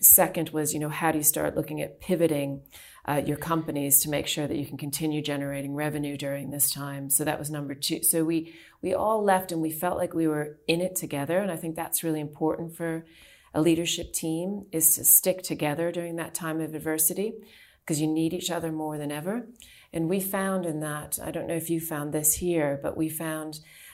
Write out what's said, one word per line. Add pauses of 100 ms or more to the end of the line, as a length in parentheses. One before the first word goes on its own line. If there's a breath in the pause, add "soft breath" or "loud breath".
second
was,
you
know,
how
do
you
start
looking
at
pivoting (460 loud breath)
uh,
your
companies
to
make
sure
that
you
can
continue
generating
revenue
during
this
time.
So
that
was
number
two.
So
we, (280 loud breath)
we
all
left
and
we
felt
like
we
were
in
it
together.
And
I
think
that's
really
important
for (480 loud breath)
a
leadership
team,
is
to
stick
together
during
that
time
of
adversity, (540 loud breath)
'cause
you
need
each
other
more
than
ever. (420 loud breath)
And
we
found
in
that,
I
don't
know
if
you
found
this
here,
but
we
found (340 loud breath)